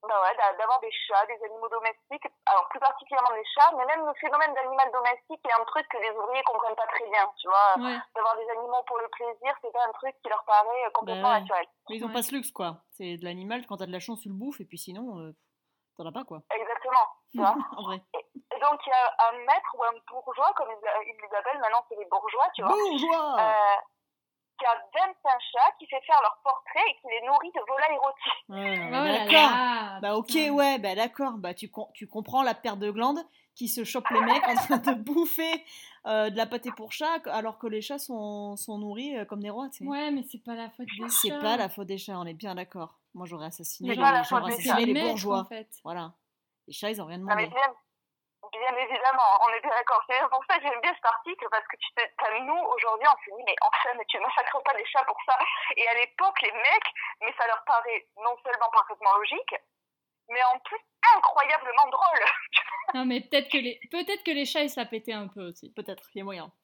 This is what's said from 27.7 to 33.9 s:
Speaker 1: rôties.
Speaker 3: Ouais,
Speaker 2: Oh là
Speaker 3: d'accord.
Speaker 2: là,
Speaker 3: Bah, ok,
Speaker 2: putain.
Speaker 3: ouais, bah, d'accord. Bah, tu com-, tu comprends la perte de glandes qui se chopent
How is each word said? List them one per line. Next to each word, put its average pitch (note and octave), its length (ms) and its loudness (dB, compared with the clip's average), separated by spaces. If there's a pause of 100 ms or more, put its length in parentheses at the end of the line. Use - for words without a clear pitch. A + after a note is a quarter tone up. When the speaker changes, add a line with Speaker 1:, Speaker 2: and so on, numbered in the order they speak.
Speaker 1:
rôties. C4+ 520 -2
Speaker 3:
Ouais, G3 400 -4
Speaker 2:
Oh - 20 -8
là A3 280 0
Speaker 3:
d'accord. C#4 360 8
Speaker 2:
là, A3+ 460 -2
Speaker 3:
Bah, G3+ 160 -2
ok, G#3+ 100 -4
Speaker 2:
putain. D#4 240 0
Speaker 3:
ouais, C#4 280 2
bah, G3 160 -4
d'accord. B3 420 -4
Bah, F3+ 160 -8
tu G3 180 -14
com-, - 220 -12
tu - 160 -18
comprends A3+ 340 -2
la A#3+ 100 2
perte G#3 240 -6
de G#3 140 -4
glandes B3+ 300 0 (340)
qui A#3+ 140 -8
se A#3 160 -4
chopent - 240 -4